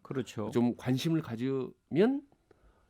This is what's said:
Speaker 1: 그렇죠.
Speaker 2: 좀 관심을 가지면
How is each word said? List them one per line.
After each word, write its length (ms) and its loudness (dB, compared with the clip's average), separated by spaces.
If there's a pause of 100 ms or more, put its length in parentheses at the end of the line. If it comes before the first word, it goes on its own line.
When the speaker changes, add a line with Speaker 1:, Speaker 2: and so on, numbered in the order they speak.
Speaker 1:
그렇죠. 500 -6
Speaker 2:
좀 240 4
관심을 460 0
가지면 1000 0 (680)